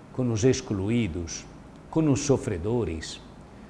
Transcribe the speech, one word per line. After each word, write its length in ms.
com 180
os 120
excluídos, 1000
com 220
os 100
sofredores, 960